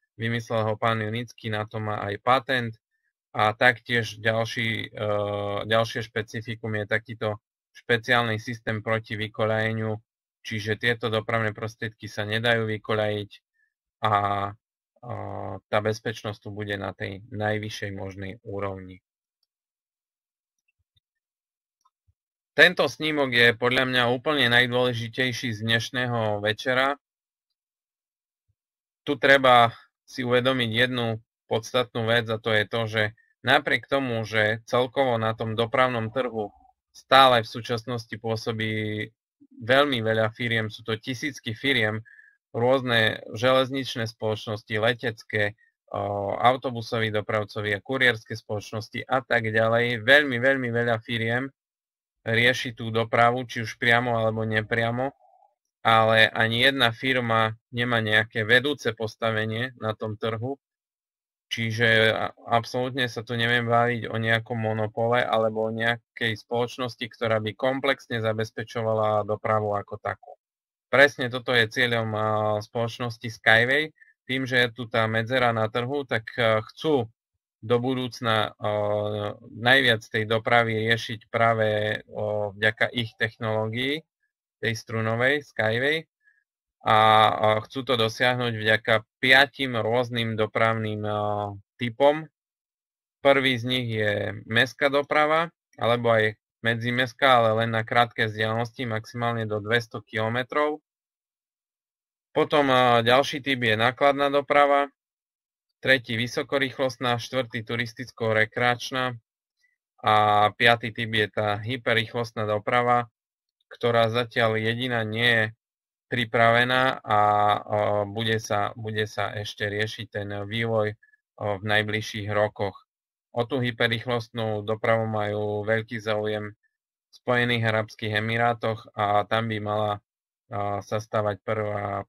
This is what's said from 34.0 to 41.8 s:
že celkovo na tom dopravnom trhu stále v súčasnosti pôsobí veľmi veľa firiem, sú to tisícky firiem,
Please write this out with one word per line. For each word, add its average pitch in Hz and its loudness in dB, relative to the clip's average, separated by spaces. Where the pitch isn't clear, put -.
že 110 0
celkovo 123 0
na 113 -2
tom 113 -4
dopravnom 117 0
trhu 113 -4
stále 127 6
v - -14
súčasnosti 117 -8
pôsobí 110 -4
veľmi 131 2
veľa 110 0
firiem, 113 -2
sú - -18
to 110 -6
tisícky 127 -8
firiem, 110 0